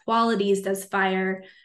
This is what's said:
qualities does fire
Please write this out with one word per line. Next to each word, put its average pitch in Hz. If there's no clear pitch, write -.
qualities 208
does 190
fire 190